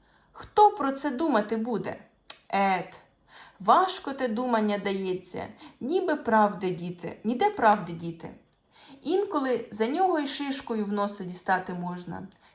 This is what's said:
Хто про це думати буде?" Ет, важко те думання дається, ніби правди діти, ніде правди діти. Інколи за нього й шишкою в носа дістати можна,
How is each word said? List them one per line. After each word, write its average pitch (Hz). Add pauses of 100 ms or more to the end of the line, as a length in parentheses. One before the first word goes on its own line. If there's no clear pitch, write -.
(320)
Хто -
про 277
це 277
думати 240
буде?" 220 (520)
Ет, 196 (680)
важко 285
те 262
думання 220
дається, 190 (320)
ніби 339
правди 208
діти, 175
ніде 254
правди 202
діти. 165 (720)
Інколи 302
за 214
нього 339
й 285
шишкою 269
в 202
носа 202
дістати 185
можна, 175 (260)